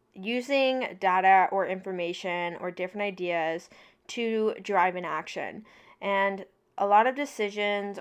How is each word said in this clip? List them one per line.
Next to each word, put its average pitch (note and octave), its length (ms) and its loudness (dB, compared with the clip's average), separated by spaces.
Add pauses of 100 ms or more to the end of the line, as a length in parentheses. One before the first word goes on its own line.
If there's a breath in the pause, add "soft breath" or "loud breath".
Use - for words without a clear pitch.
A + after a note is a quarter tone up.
(140)
using B3+ 840 -2
data F#3+ 500 6
or F#3+ 160 0
information F3 960 -4
or F3+ 100 -6
different F#3 340 -6
ideas F3 680 -2 (380 soft breath)
to A3 540 -2
drive F#3 360 2
an F3+ 80 -8
action. D#3 580 -8 (380 soft breath)
And G3 420 0 (340)
a G3 80 0
lot G#3 220 6
of B3+ 80 -2
decisions G#3 840 -4